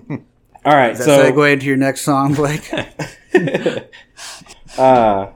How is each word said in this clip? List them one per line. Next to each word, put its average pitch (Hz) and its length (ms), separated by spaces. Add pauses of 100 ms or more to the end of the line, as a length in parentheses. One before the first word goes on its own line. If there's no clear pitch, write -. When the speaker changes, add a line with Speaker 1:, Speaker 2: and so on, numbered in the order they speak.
(640)
Speaker 1:
All 143 100
right, 123 200
Speaker 2:
Does 120 100
Speaker 1:
so 147 120
Speaker 2:
that 131 160
segue 143 200
into 135 140
your 135 100
next 135 240
song, 139 320
Blake? 147 380 (640)
Speaker 1:
<laughs> - 520 (920)
Uh, 117 580